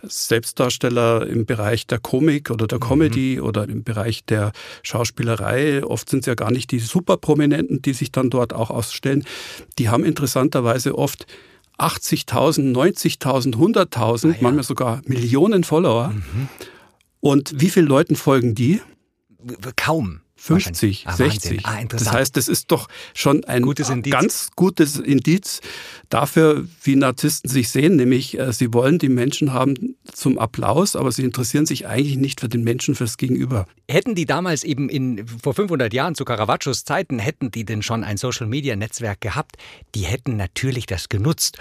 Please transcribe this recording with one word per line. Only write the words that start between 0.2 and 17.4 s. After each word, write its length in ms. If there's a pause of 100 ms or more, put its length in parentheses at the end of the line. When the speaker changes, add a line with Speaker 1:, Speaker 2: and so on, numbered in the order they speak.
Speaker 1:
im 200
Bereich 400
der 120
Komik 520
oder 160
der 120
Speaker 2:
Mhm. 40
Speaker 1:
Comedy 580
oder 280
im 160
Bereich 400
der 280 (300)
Schauspielerei. 1000
Oft 260
sind's 160
ja 80
gar 160
nicht 220
die 80
Superprominenten, 1040
die 100
sich 180
dann 200
dort 220
auch 180
ausstellen. 540 (540)
Die 120
haben 140
interessanterweise 920
oft 280 (520)
achtzigtausend, 960
neunzigtausend, 840
hunderttausend, 800
Speaker 2:
Ah 20
ja. 60
Speaker 1:
manchmal 220
sogar 400
Millionen 580
Follower. 460
Speaker 2:
Mhm. 400 (720)
Speaker 1:
Und 400